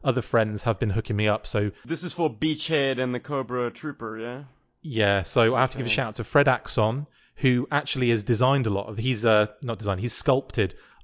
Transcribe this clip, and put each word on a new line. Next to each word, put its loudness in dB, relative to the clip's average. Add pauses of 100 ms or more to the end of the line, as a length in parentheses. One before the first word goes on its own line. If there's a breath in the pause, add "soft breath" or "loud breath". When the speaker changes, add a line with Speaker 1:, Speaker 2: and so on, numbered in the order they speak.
Speaker 1:
other 0
friends 0
have 0
been 0
hooking -2
me 2
up. 0
So 0 (140)
Speaker 2:
This -6
is -6
for 0
Beachhead -2
and -2
the -4
Cobra -4
Trooper, -10
yeah? -10 (380)
Speaker 1:
Yeah, 2
so 2
I 2
have 2
to -12
give -4
a -2
Speaker 2:
Okay. -2
Speaker 1:
shout -2
out -12
to -6
Fred 4
Axon, 0 (300 soft breath)
who 2
actually 0
has 2
designed 2
a 0
lot -2
of, -10
he's, -2
uh, 6 (160)
not -6
designed, -2
he's -4
sculpted 0 (280 soft breath)